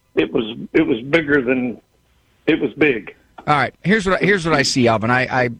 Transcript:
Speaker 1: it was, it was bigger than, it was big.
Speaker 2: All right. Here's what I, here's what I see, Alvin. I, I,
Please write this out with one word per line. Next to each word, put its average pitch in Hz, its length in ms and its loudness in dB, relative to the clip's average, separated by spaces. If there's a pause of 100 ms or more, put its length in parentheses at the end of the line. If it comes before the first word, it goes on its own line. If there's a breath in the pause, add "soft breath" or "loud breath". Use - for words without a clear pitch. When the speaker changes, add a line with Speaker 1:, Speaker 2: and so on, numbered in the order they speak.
(140)
Speaker 1:
it - 180 -2
was, 113 240 -4 (160)
it 160 140 2
was 127 160 0
bigger 143 400 0
than, 123 380 -2 (680)
it 160 140 2
was 127 140 -4
big. 127 400 -2 (340)
Speaker 2:
All 151 80 2
right. 127 260 -2
Here's 196 240 0
what 185 160 0
I, - 20 2
here's 180 220 0
what 160 80 2
I 143 80 4
see, 127 240 2
Alvin. 113 240 2
I, 127 160 2 (180)
I, 123 160 -2